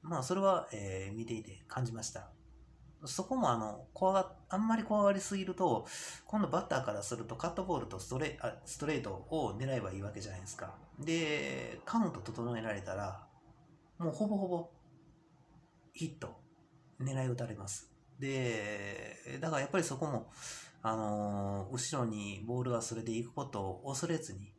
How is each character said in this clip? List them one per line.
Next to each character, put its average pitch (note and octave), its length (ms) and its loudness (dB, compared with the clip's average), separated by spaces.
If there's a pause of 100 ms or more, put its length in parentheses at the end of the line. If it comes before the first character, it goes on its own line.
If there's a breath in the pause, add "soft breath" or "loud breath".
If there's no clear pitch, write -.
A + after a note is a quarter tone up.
ま D#3 180 0
あ、 - 20 0
そ D3+ 120 2
れ G3 60 2
は、 G3 320 6
え G2 400 -4
ー、 A2 40 -6
見 A#2 100 -4
て A#2 80 -2
い A2+ 80 -4
て G2 240 -14
感 B2 180 -2
じ A#2 80 -2
ま A2+ 100 -6
し - 100 -6
た。 - 180 -10 (760)
そ - 180 -2
こ C4 120 0
も G3 140 6
あ A#2 80 6
の、 G#2+ 340 -4
怖 F#3+ 200 6
が-、 F#3+ 200 6 (160)
あ F#3 80 0
ん G#3+ 120 4
ま A3+ 80 6
り G#3+ 80 2
怖 G#3 180 4
が G3+ 100 10
り G3 80 4
す G3 160 -2
ぎ F#3+ 80 2
る F#3 100 -2
と、 D#3 320 4 (400 loud breath)
今 G#3+ 140 2
度 F3 80 4
バ E3 120 4
ッ - 80 -6
タ - 80 2
ー B2 80 2
か G#2 80 0
ら G2+ 100 -2
す - 140 -4
る A2+ 80 -6
と A2+ 100 -6
カ D#3+ 140 -2
ッ F3 60 -4
ト F#3+ 100 -2
ボ F3 140 2
ー - 20 0
ル - 60 -6
と G2 120 -8
ス - 120 -8
ト C3 80 0
レ-、 D3 220 -2
あ、 A#2 140 -2 (100)
ス - 140 -10
ト D3 80 -2
レ D3+ 80 2
ー B2 80 0
ト G2 280 -6
を B2+ 280 0
狙 C3 160 0
え A#2+ 60 2
ば F#2+ 120 -4
い F#2+ 60 -6
い G2 40 -4
わ G#2 100 -4
け G#2 80 -8
じ G2 80 -8
ゃ - 20 -8
な F#2 80 -8
い - 20 -10
で F#2+ 60 -12
す - 100 -10
か。 - 180 -8 (260)
で、 C#3 840 0
カ - 140 2
ウ G3+ 100 6
ン C#3+ 40 -2
ト - 80 -6
整 A#2+ 360 -4
え A2+ 60 -2
ら A2 100 -2
れ G2+ 80 -2
た F#2+ 140 -4
ら、 F#2+ 320 -4 (720)
も E3+ 120 2
う - 20 -4
ほ G#3+ 160 2
ぼ G#3 80 2
ほ F#3+ 100 2
ぼ E3+ 240 0 (1200)
ヒ - 240 -6
ッ - 20 -20
ト、 - 180 -8 (640)
狙 C3 240 0
い C3 40 0
打 A#2+ 80 0
た A#2 100 -4
れ G#2+ 100 -6
ま G2 100 -8
す。 - 240 -8 (300)
で、 A2 1200 -2
だ D#3+ 100 0
か D#3 60 2
ら C3+ 60 4
や C#3 40 0
っ - 40 -6
ぱ G3 80 4
り E3 60 4
そ C#3+ 120 -2
こ D#3 100 0
も、 A#2 240 -2 (560 loud breath)
あ A2 100 4
の G2+ 760 0
ー、 - 20 -6
後 B2+ 320 0
ろ - 0 -
に G2+ 400 -2
ボ B2 160 0
ー B2 40 0
ル B2+ 60 0
が A#2 120 2
そ A#2 120 -4
れ A2 80 -4
て A2+ 100 -2
い A#2+ 120 2
く - 80 -12
こ C#3 140 -2
と G#2 160 -2
を F#2+ 260 -4
恐 C3+ 180 -2
れ D#3+ 120 2
ず G2+ 160 -6
に - 240 -12